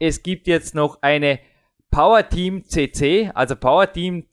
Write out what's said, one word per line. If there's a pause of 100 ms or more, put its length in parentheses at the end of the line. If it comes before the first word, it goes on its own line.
es
gibt
jetzt
noch
eine (520)
Power
Team
C
C,
also
Power
Team